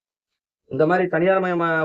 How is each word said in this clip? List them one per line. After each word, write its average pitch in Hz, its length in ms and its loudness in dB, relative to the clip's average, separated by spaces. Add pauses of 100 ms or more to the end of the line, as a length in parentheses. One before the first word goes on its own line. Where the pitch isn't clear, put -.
(640)
இந்த 143 220 -2
மாதிரி 180 220 0
தனியார் 185 340 0
மயமா 170 260 -2 (160)